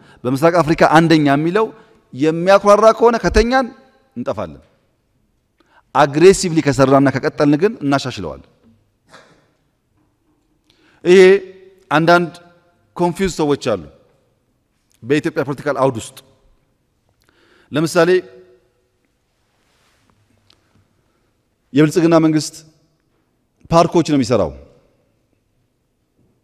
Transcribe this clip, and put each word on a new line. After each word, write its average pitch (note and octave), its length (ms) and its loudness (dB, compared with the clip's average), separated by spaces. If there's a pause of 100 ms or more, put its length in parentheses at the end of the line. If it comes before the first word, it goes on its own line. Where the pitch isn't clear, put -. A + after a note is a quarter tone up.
(200)
በምስራቅ C3+ 360 -2
አፍሪካ D#3+ 260 0 (100)
አንደኛ D#3 380 2
የሚለው E3+ 360 -2 (480)
የሚያኩራራ F#3+ 760 2
ከሆነ A3+ 260 2
ከተኛን A3+ 500 0 (480)
እንጠፋለን። F#2+ 480 -10 (1300)
አግሬሲቭሊ D#3+ 680 2
ከሰራና C3+ 480 2
ከቀጠልን D3 500 -2
ግን G#3+ 200 -2
እናሻሽለዋለን። A2 680 -8 (2500)
ይሄ F3+ 180 6 (720)
አንዳንድ E3 400 0 (640)
ኮንፊውዝ F3 380 -4
ሰዎች D3 340 -4
አሉ G2 160 -4 (1200)
በኢትዮጵያ D3+ 400 -4
ፖለቲካል C#3 340 -8
አውድ C3 180 -2
ውስጥ። - 220 -14 (1500)
ለምሳሌ E3 380 -2 (3750)
የብልጽግና D#3+ 440 2
መንግስት D#3 380 -2 (1120)
ፓርኮች E3 380 2
ነው D3 100 0
የሚሰራው G#2+ 340 -2 (1900)